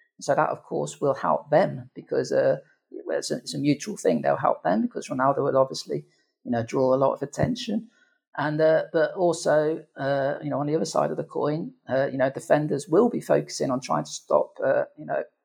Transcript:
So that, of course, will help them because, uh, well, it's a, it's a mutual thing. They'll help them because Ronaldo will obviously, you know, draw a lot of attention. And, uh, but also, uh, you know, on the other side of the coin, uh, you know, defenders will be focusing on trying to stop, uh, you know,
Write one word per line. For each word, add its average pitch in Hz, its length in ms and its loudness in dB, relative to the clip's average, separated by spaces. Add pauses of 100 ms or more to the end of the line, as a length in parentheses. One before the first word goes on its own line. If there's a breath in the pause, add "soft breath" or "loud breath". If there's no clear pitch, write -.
(220)
So 143 120 0
that, 156 160 2
of - 140 -6
course, 147 380 -6
will 139 120 2
help 82 360 0
them 139 440 2
because, - 380 -4
uh, 135 260 4 (320 soft breath)
well, 160 280 -6
it's - 120 -6
a, 147 80 -4
it's - 160 -12
a 151 60 -6
mutual - 380 -2
thing. 80 240 0
They'll 71 160 2
help - 260 0
them 214 180 2
because - 280 -6
Ronaldo 135 340 0
will 135 140 2
obviously, 147 480 -2 (380)
you - 80 -6
know, 117 120 0
draw 131 320 0
a - 20 4
lot 135 160 2
of - 80 -10
attention. - 680 -4 (480 soft breath)
And, 151 240 -2
uh, 156 220 4 (100)
but 156 200 2
also, 160 680 2 (140)
uh, 139 440 0
you 147 80 -6
know, 131 100 -2
on 147 80 -2
the 151 80 0
other - 100 0
side - 260 0
of 156 60 -6
the 151 60 -2
coin, 156 500 -4 (160)
uh, 135 180 2
you 127 100 -6
know, 131 120 2
defenders 151 580 0
will 208 220 4
be 240 100 -4
focusing 147 520 0
on 127 100 -2
trying 151 240 -2
to - 60 -16
stop, - 420 0 (100)
uh, 135 200 2 (140)
you 151 80 -14
know, 143 180 -4 (220)